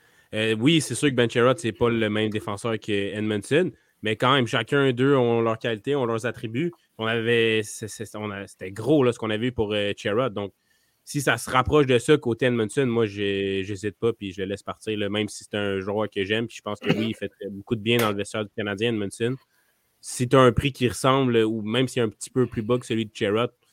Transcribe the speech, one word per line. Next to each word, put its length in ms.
Euh, 240
oui, 220
c'est 140
sûr 140
que 60
Ben 160
Sherratt, 280
c'est 140
pas 160
le 220
même 180
défenseur 500
que 140
Edmondson, 800
mais 140
quand 180
même, 120
chacun 460
d'eux 240
ont 240
leurs 180
qualités, 380
ont 80
leurs 220
attributs. 460
On 80
avait, 560
c'est, 260
c'est, 280
on 140
a, 160
c'était 260
gros, 320
là, 80
ce 60
qu'on 120
a 60
vu 160
pour, 200
euh, 240
Sherratt. 380
Donc, 180
si 160
ça 180
se 100
rapproche 380
de 120
ça 180
côté 300
Edmondson, 400
moi, 200
j'ai, 580
j'hésite 340
pas, 140
puis 200
je 100
le 60
laisse 160
partir, 340
là, 100
même 200
si 160
c'est 120
un 220
joueur 320
que 140
j'aime. 240
Puis 80
je 60
pense 180
que 120
oui, 180
il 40
fait 160
beaucoup 280
de 40
bien 180
dans 120
le 60
vestiaire 280
du 120
Canadien, 320
Edmondson. 480
Si 280
t'as 120
un 120
prix 200
qui 160
ressemble, 500
ou 240
même 240
s'il 160
est 20
un 40
petit 220
peu 160
plus 160
bas 160
que 80
celui 200
de 80
Sherratt, 380